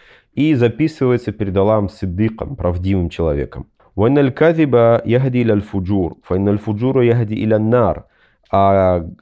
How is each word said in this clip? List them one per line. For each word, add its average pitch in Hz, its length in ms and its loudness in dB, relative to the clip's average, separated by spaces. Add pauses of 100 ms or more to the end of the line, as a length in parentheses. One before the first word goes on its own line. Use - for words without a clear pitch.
(320)
и 151 220 0
записывается 123 800 0
перед 98 240 -4
Аллахом 101 320 2
сиддиком, 101 680 -4
правдивым 87 540 -2
человеком. 71 580 -4 (300)
«Ва 98 100 2
инналь 139 240 2
кадиба 127 760 2
яхди 123 380 0
иляль 107 200 2
фуджур, 95 600 -4
фа 92 140 -4
инналь 101 220 0
фуджура 120 460 -2
яхди 117 300 0
иляль 110 260 0
нар». 110 440 0 (480)
А 98 520 2 (180)